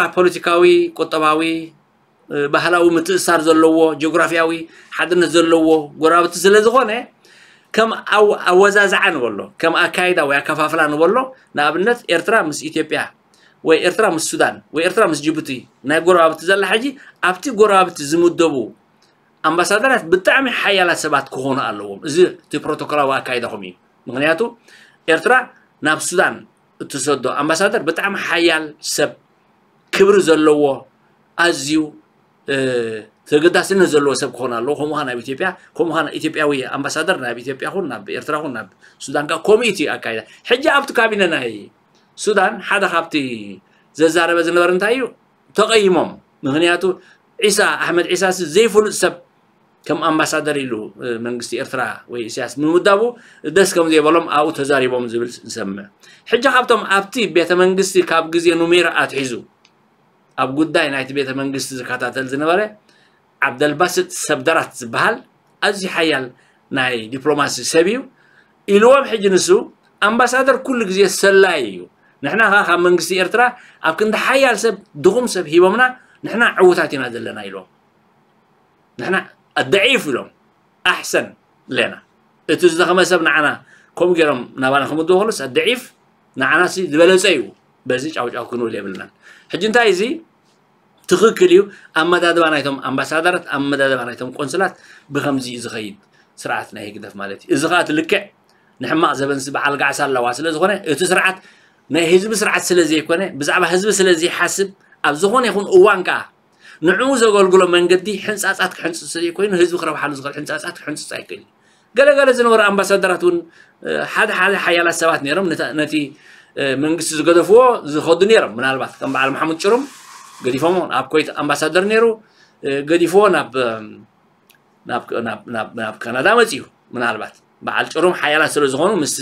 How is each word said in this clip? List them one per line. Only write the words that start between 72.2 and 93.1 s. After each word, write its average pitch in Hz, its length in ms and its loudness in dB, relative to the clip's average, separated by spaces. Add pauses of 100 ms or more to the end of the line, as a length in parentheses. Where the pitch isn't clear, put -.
ንሕና 170 260 0
ኸ 196 60 4 (100)
ካብ 175 160 2
መንግስቲ 175 360 2
ኤርትራ 185 260 0 (400)
ኣብ 160 120 0
ክንዲ 214 240 -2
ሓያል 247 400 2
ሰብ፣ 214 160 -2 (200)
ድኹም 196 340 2
ሰብ 180 180 -4
ሂቦምና 185 360 4 (400)
ንሕና 202 220 -2 (120)
ዕውታት 175 360 4
ኢና 131 160 -6
ዘለና 113 360 -10
ኢልዎም። 95 240 -16 (1300)
ንሕና 175 180 -4 (400)
ኣደዒፍ 196 480 0
ኢሎም 113 240 -6 (560)
ኣሕሰን 175 420 -2 (420)
ለና። 110 260 -4 (540)
እቲ 151 200 0
ዝደኸመ 170 340 2
ሰብ 175 200 2
ንዓና 151 240 2 (500)
ከምኡ 180 180 2
ገይሮም 147 260 2 (140)
ናባና 135 300 0
ከምድዎ 160 320 0
ከለስ 208 260 -2
ኣደዒፍ 160 400 -2 (540)
ንዓና 139 280 2
ሲ - 120 -4 (100)
ዝበለፀ 170 420 4
እዩ። 143 140 2 (440)
በዚ 127 240 -4
ጫውጫው 120 360 -8
ክንብል 120 280 -6
የብልናን። 98 360 -12 (400)
ሕጂ 175 140 -4
እንታይ 226 240 2
እዚ 185 140 2 (1080)
ትኽክል 185 420 4
እዩ። 180 100 8 (340)
ኣመዳድባ 170 540 2
ናይቶም 143 340 -2
ኣምባሳደራት፣ 156 640 -4